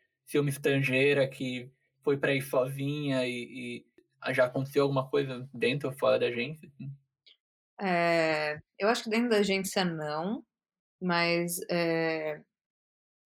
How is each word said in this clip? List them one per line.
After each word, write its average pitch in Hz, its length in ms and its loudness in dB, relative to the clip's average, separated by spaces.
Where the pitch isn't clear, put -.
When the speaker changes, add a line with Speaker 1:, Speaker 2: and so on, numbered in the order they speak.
Speaker 1:
ser - 140 0
uma 143 100 2
estrangeira 139 800 2
que 127 440 -8
foi 143 140 2
pra 143 140 0
aí 135 100 2
sozinha 139 840 -2
e, 120 560 -8
e 131 60 -2
já 131 120 4
aconteceu 135 380 0
alguma 139 260 0
coisa 135 440 -2
dentro 123 360 -2
ou 135 80 -8
fora 123 220 4
da 123 80 2
agência, 120 400 -6
assim? - 240 -14
Speaker 2:
Eh, 165 800 2
eu 196 100 4
acho 240 140 0
que 226 60 -8
dentro 233 200 2
da 214 80 4
agência 190 480 2
não, 160 580 -4
mas, 170 580 2
eh, 165 720 0